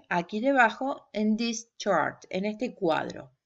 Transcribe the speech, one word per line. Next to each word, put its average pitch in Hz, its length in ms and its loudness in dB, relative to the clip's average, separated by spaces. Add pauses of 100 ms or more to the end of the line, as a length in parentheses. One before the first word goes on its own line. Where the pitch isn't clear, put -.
Aquí 180 320 -2
debajo, 262 720 2
en 214 240 0
this 233 420 -4
chart, 147 520 0
en 190 160 -4
este 214 280 -4
cuadro. 147 600 -2 (120)